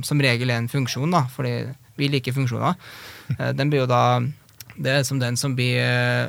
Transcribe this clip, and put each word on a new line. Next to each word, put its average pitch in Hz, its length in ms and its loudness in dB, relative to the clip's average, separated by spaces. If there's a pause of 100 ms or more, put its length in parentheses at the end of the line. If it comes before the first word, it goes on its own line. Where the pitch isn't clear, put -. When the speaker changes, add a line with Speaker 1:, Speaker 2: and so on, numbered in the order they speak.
Speaker 1:
som 147 180 2
regel 123 300 2
er 117 80 0
en 117 100 -2
funksjon 135 400 -2
da, 170 160 4
fordi 120 460 -4 (240)
vi 143 160 0
liker 127 240 -2
funksjoner. 131 420 0
Speaker 2:
<laughs> - 60 -20 (560)
Speaker 1:
Eh, 123 160 -2
den 139 160 0
blir 143 80 2
jo 131 80 2
da, 123 320 4 (560)
det 135 160 -2
er 139 100 2
som 135 160 -2
den 120 160 0
som 135 220 -2
blir, 123 240 2
eh, 123 480 0